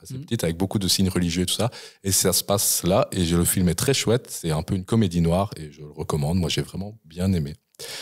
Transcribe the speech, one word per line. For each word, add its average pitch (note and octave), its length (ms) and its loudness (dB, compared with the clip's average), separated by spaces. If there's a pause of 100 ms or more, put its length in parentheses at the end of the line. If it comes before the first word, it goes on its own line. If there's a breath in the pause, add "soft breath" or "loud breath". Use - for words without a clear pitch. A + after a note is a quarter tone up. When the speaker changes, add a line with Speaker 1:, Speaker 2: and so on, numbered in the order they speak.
Speaker 1:
assez - 100 -14
Speaker 2:
Mhm. C3 80 -10
Speaker 1:
petite, A#2 220 -4
avec E2 140 0
beaucoup G2 200 0
de F#2+ 100 0
signes F#2+ 220 2
religieux F2+ 320 0
et F2+ 60 0
tout - 80 -2
ça. A2 160 0 (320 loud breath)
Et G2 80 0
ça F#2 220 4
se - 100 0
passe - 400 0
là. F#2 280 2
Et F#2 140 0
je, E2 100 2
le E2+ 80 4
film F2+ 240 2
est E2 60 2
très C3+ 220 2
chouette. - 340 0
C'est - 220 -6
un D2+ 100 -2
peu G2 140 -4
une F#2 100 -4
comédie F#2 360 2
noire F2 360 2
et D#2 140 -12
je C#2+ 100 -20
le D2 80 -14
recommande. D2+ 480 -2
Moi, E2 120 2
j'ai C#2+ 120 0
vraiment G#2 420 -10
bien F2+ 300 -2
aimé. D2+ 220 -2 (460 loud breath)